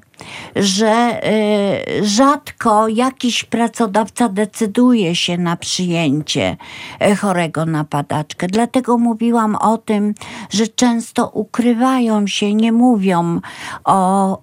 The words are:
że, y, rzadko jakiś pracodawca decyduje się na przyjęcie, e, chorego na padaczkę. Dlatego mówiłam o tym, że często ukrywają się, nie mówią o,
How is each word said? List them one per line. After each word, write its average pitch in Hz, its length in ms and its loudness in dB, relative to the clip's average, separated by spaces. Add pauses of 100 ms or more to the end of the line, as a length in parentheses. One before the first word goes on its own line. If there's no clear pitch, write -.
(560)
że, 214 640 2 (800)
y, 208 60 0
rzadko 220 840 2
jakiś 240 560 -2
pracodawca 220 840 0
decyduje 208 880 0
się 175 220 -2
na 175 180 0
przyjęcie, 151 1000 -2 (440)
e, 202 160 4
chorego 175 500 -2
na 156 180 -2
padaczkę. 151 640 -4
Dlatego 233 520 0
mówiłam 233 560 0
o 220 240 0
tym, 208 360 -2 (360)
że 220 180 0
często 233 600 0
ukrywają 233 1000 0
się, 208 280 -2
nie 226 180 2
mówią 190 680 2 (440)
o, 190 580 2